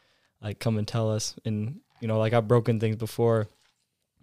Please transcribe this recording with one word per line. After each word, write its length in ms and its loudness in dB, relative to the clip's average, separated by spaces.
like, 200 -10
come 180 0
and 100 -4
tell 220 -2
us. 240 -4
And, 360 -4
you 80 -6
know, 100 0
like, 140 2
I've 160 2
broken 320 4
things 160 0
before, 520 2